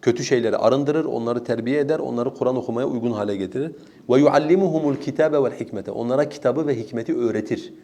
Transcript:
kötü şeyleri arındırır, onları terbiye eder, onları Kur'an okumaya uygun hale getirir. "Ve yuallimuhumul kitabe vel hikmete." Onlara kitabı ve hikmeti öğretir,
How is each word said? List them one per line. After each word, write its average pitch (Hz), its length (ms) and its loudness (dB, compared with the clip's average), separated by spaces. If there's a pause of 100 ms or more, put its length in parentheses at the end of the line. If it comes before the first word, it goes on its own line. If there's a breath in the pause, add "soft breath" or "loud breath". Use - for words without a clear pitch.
kötü 120 220 2
şeyleri 113 340 2
arındırır, 143 480 2
onları 117 380 -4
terbiye 120 360 -2
eder, 151 200 0
onları 127 340 -4
Kur'an 127 220 0
okumaya 120 320 -2
uygun 120 240 -2
hale 104 240 -2
getirir. 127 360 -4 (380 loud breath)
"Ve 127 100 6
yuallimuhumul 156 760 4
kitabe 147 480 0
vel 117 160 -2
hikmete." 104 320 -8
Onlara 123 380 -2
kitabı 147 380 0
ve 127 120 0
hikmeti 117 380 -4
öğretir, 110 560 -2 (100)